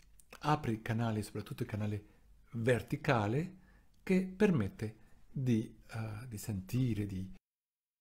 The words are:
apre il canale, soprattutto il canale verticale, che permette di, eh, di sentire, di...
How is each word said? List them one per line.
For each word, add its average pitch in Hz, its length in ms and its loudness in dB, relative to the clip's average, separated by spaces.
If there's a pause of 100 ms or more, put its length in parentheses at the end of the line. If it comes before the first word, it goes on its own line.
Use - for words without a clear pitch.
(400)
apre 147 320 2
il 110 100 -2
canale, 110 420 0
soprattutto 107 400 -6
il 113 60 -6
canale 104 360 -2 (460)
verticale, 120 1040 2 (460)
che 185 220 2
permette 123 720 2 (340)
di, 123 560 2
eh, 110 400 -8
di 110 100 -10
sentire, 107 680 -2
di... 95 280 -6 (680)